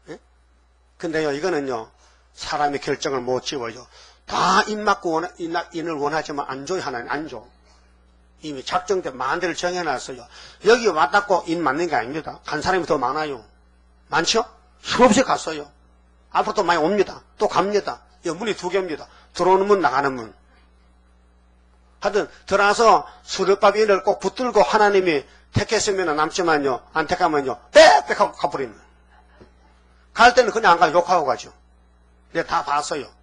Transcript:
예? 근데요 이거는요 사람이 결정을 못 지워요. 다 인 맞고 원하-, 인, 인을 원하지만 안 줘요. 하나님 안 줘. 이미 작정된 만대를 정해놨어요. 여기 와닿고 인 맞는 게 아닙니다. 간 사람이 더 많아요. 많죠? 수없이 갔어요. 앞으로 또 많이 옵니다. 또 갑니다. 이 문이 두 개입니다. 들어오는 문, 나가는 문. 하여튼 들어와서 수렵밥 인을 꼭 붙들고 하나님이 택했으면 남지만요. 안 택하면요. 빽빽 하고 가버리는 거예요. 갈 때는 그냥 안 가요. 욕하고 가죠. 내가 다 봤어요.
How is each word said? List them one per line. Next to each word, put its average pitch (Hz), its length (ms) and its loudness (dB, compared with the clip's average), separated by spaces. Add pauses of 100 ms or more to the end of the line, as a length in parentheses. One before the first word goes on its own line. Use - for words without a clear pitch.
예? 190 100 -14 (760)
근데요 156 340 -4
이거는요 139 580 -4 (460)
사람이 147 440 -4
결정을 139 420 -4
못 123 220 -4
지워요. 120 440 -10 (400)
다 190 400 2
인 214 160 -6
맞고 196 260 -2
원하-, 160 280 -4
인, 165 180 -8 (160)
인을 165 220 -8
원하지만 147 560 -6
안 135 160 -10
줘요. 180 160 -6
하나님 123 280 -10
안 147 180 -8
줘. 120 180 -16 (960)
이미 143 220 -10
작정된 175 520 -4
만대를 156 400 -4
정해놨어요. 151 720 -6 (380)
여기 233 220 4
와닿고 180 600 0
인 170 160 -2
맞는 160 240 -2
게 147 80 -4
아닙니다. 131 500 -6
간 151 160 -6
사람이 180 240 -2
더 156 120 0
많아요. 135 460 -4 (680)
많죠? 170 360 0 (360)
수없이 247 420 4
갔어요. 156 480 -4 (580)
앞으로 202 240 -2
또 208 100 -2
많이 170 160 2
옵니다. 185 440 0 (140)
또 214 100 0
갑니다. 190 540 -2 (240)
이 170 40 -4
문이 185 260 -6
두 180 140 -8
개입니다. 180 380 -6 (260)
들어오는 190 320 2
문, 202 140 4
나가는 139 340 0
문. 113 200 -12 (1700)
하여튼 196 280 -2 (160)
들어와서 202 640 4 (160)
수렵밥 196 540 2
인을 208 260 2
꼭 202 160 0
붙들고 214 420 0
하나님이 190 640 2 (280)
택했으면 190 640 -2
남지만요. 151 760 0
안 156 140 -2
택하면요. 151 520 -2 (120)
빽빽 - 480 6
하고 196 140 0
가버리는 127 400 -6
거예요. - 140 -20 (1300)
갈 240 200 6
때는 247 180 4
그냥 220 220 4
안 - 60 4
가요. 165 140 4
욕하고 175 320 2
가죠. 123 280 -4 (800)
내가 160 120 -2
다 160 200 -4
봤어요. 143 420 -4 (160)